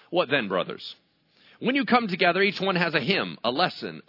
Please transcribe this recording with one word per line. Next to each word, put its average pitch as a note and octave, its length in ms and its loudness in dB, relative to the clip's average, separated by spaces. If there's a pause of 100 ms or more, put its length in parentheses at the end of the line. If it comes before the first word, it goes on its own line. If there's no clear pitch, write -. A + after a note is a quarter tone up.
(100)
What E3+ 180 2
then, C3 180 2
brothers? - 480 -4 (640)
When B3 160 0
you C#4 100 0
come A#3 220 2
together, F3+ 360 2
each G3 180 0
one F#3+ 160 0
has E3+ 180 0
a D#3 60 2
hymn, A#2 420 -2
a A#2+ 80 0
lesson, B2 580 -4